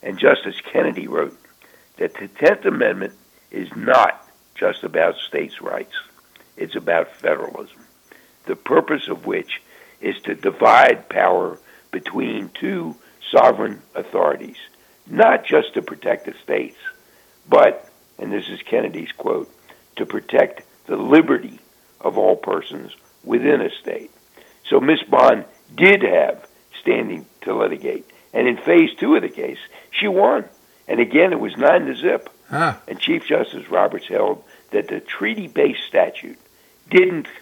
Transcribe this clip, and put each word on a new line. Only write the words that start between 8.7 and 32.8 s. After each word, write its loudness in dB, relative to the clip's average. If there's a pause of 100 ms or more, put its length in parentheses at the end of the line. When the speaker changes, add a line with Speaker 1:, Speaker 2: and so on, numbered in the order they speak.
Speaker 1:
of -10
which -8 (400)
is -6
to -6
divide 4
power 0 (320)
between -8
two -8 (360)
sovereign 2 (140)
authorities, -4 (480)
not 2
just 2
to -2
protect -6
the -12
states, -6 (720)
but, 4 (300)
and -10
this -6
is -14
Kennedy's -6
quote, -6 (460)
"to -6
protect -2 (240)
the -4
liberty 2 (440)
of -2
all 2
persons -8 (320)
within 0
a -4
state." -12 (580)
So 2
Miss 2
Bond 4 (280)
did 6
have 2 (360)
standing -2 (180)
to -4
litigate. -4 (300)
And 0
in 0
phase 4
two 2
of 0
the -6
case, -10 (320)
she -4
won. 2 (420)
And -2
again, 4
it -4
was -6
nine 4
to -6
zip. -2 (220)
Speaker 2:
Huh. -2 (120)